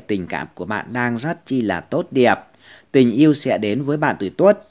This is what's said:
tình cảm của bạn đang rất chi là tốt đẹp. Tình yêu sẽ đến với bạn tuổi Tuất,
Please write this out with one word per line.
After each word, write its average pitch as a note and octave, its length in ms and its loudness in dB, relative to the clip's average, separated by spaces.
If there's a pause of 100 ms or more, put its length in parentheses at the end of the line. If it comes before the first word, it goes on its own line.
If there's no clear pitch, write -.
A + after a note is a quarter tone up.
tình F#2+ 200 -4
cảm C#2+ 280 -8
của F2 100 -12
bạn G#2 280 -8
đang A#2+ 240 -2
rất D#3 280 -8
chi C3 160 -4
là F#2+ 200 -2
tốt E3+ 300 -6
đẹp. A#2+ 280 2 (520)
Tình B2+ 200 4
yêu D3 220 4
sẽ C3 240 -2
đến G#2+ 240 -2
với C#3+ 160 -2
bạn C#3+ 220 -2
tuổi F#2 100 -4
Tuất, G3+ 420 2